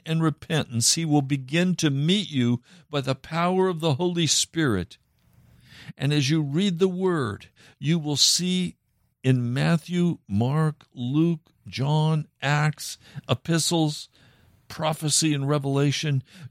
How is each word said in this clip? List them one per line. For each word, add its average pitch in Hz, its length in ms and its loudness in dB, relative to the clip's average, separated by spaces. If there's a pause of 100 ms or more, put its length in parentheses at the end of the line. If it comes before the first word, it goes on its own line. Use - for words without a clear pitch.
and 160 160 -2
repentance, 147 720 0
he 165 120 -2
will 147 180 2
begin 147 520 0
to 165 140 0
meet 156 400 0
you 123 320 2 (280)
by 143 120 -4
the 131 140 -2
power 180 520 0
of 175 120 -4
the 156 160 2
Holy 170 320 0
Spirit. 127 720 0 (1000)
And 139 160 -2
as 139 160 2
you 160 120 2
read 165 360 0
the 190 100 4
Word, 175 640 -2 (300)
you 151 180 0
will 147 200 -2
see 180 600 0 (460)
in 123 300 2
Matthew, 170 760 0
Mark, 139 640 -2
Luke, 151 580 -2 (160)
John, 151 600 0 (140)
Acts, 147 560 -2 (300)
epistles, 156 800 0 (600)
prophecy, 156 640 -2
and 139 160 -2
revelation, 143 760 0 (280)